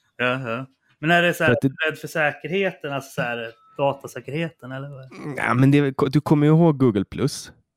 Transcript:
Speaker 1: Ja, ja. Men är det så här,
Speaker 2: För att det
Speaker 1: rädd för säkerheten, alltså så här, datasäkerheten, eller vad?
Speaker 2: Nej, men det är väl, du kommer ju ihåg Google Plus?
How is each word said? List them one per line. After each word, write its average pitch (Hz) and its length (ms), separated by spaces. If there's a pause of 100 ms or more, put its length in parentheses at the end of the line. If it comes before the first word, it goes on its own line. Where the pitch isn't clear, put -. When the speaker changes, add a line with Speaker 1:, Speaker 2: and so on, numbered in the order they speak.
(180)
Speaker 1:
Ja, 123 320
ja. 123 160 (340)
Men 156 120
är 170 100
det 170 120
så 170 100
här, 156 60
Speaker 2:
För 123 40
att 117 80
det 139 260
Speaker 1:
rädd 147 100
för 151 100
säkerheten, 160 840
alltså 131 160
så - 120
här, 117 300 (260)
datasäkerheten, 135 920
eller 139 180
vad? 131 460
Speaker 2:
Nej, 110 200
men 135 160
det 143 60
är 143 40
väl, 139 120 (180)
du 147 100
kommer 151 260
ju 156 60
ihåg 160 240
Google 107 280
Plus? - 460 (240)